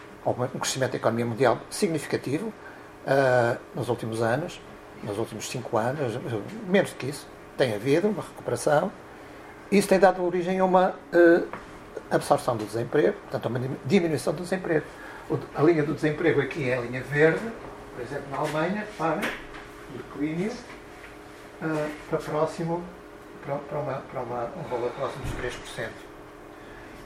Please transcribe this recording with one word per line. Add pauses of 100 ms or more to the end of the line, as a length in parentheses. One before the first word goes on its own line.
(240)
Houve (140)
um
crescimento
da
economia
mundial (100)
significativo, (540)
ah, (180)
nos
últimos
anos, (440)
nos
últimos
cinco
anos, (480)
menos
do
que
isso, (280)
tem
havido
uma
recuperação. (800)
Isso
tem
dado
origem
a
uma, (180)
eh, (640)
absorção
do
desemprego,
portanto,
a
uma
dimi-,
diminuição
do
desemprego. (460)
O
de-, (100)
a
linha
do
desemprego
aqui
é
a
linha
verde, (460)
por
exemplo,
na
Alemanha, (100)
para (720)
o
declínio, (1120)
eh, (200)
para
próximo, (600)
para,
para
uma,
para
uma, (120)
um
valor
próximo
dos
três
por
cento. (920)